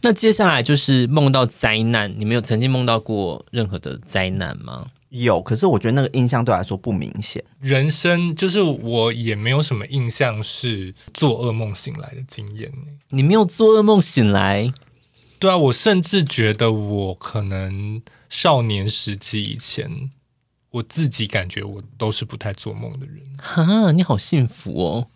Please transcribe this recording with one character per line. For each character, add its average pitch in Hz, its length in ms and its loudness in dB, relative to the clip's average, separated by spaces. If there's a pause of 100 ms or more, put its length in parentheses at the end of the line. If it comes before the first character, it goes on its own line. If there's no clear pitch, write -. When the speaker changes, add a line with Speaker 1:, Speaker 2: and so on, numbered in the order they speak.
Speaker 1:
那 240 120 4
接 220 180 4
下 208 160 4
来 143 140 4
就 147 140 2
是 131 320 4
梦 139 240 4
到 131 140 4
灾 110 380 0
难， 110 340 0
你 104 80 -4
们 110 80 0
有 120 80 2
曾 113 180 0
经 127 100 2
梦 127 160 0
到 113 140 2
过 98 520 -4
任 113 160 -2
何 92 120 -6
的 65 260 -10
灾 95 240 -2
难 85 340 -4
吗？ 64 240 -12 (220)
Speaker 2:
有， 120 320 2
可 - 140 -2
是 143 100 0
我 120 140 4
觉 113 80 -2
得 110 60 2
那 139 80 2
个 127 120 0
印 127 140 2
象 120 160 0
对 117 100 0
我 92 40 2
来 92 60 -2
说 98 120 -6
不 113 160 -6
明 90 200 -4 (100)
显。 - 200 -8 (200)
Speaker 3:
人 135 280 0
生， 170 460 0
就 190 140 0
是 196 120 0
我 117 520 0
也 113 220 -2
没 107 140 -4
有 143 140 2
什 143 120 -2
么 104 120 -6
印 127 240 -2
象 110 320 -2
是 98 500 -6 (200)
做 120 320 0
噩 120 60 0
梦 110 220 -4
醒 - 200 -10
来 - 160 -14
的 127 180 -14
经 - 180 -14 (100)
验 113 140 -12
欸。 143 280 -16 (120)
Speaker 1:
你 135 140 2
没 165 100 6
有 214 120 6
做 220 340 6
噩 - 20 4
梦 208 200 6
醒 110 300 2
来？ 98 400 2 (680)
Speaker 3:
对 190 100 4
啊， 185 60 4
我 147 160 4
甚 190 300 2
至 185 220 2
觉 113 300 2
得 113 180 2
我 104 420 -2
可 - 300 -8
能 98 580 -6 (280)
少 147 320 2
年 104 280 0
时 - 260 -4
期 104 260 -6
以 104 140 -6
前， 110 540 -8 (640)
我 117 120 -6
自 156 240 -2
己 113 180 -2
感 98 220 -4
觉 101 160 -8
我 101 180 -10 (160)
都 110 140 -2
是 - 140 -4
不 - 100 -14
太 107 160 -8
做 107 220 -10
梦 113 260 -10
的 135 60 -12
人。 104 180 -18 (140)
Speaker 1:
哈， 175 560 2
你 180 100 4
好 127 140 0
幸 135 280 2
福 - 380 -4
哦。 104 320 -2